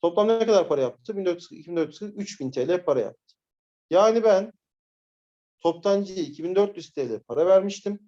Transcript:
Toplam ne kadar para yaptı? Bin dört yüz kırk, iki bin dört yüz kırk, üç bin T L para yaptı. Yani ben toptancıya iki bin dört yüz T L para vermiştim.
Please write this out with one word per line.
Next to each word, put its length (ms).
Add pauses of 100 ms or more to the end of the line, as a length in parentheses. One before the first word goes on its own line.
Toplam 260
ne 180
kadar 220
para 140
yaptı? 360
Bin 80
dört 100
yüz 120
kırk, 120
iki 120
bin 40
dört 140
yüz 100
kırk, 180
üç 220
bin 120
T 160
L 180
para 140
yaptı. 360 (540)
Yani 340
ben 300 (1040)
toptancıya 640
iki 200
bin 120
dört 220
yüz 140
T 180
L 100
para 260
vermiştim. 640